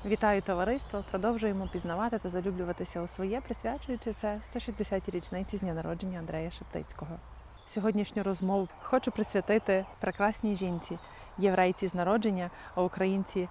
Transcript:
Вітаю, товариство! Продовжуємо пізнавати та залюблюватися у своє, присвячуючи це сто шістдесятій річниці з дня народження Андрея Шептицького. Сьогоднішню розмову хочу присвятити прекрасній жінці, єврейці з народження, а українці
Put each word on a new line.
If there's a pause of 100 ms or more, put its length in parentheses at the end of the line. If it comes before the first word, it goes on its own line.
Вітаю,
товариство!
Продовжуємо
пізнавати
та
залюблюватися
у
своє,
присвячуючи
це
сто
шістдесятій
річниці
з
дня
народження
Андрея
Шептицького. (500)
Сьогоднішню
розмову (140)
хочу
присвятити (160)
прекрасній
жінці, (400)
єврейці
з
народження, (240)
а
українці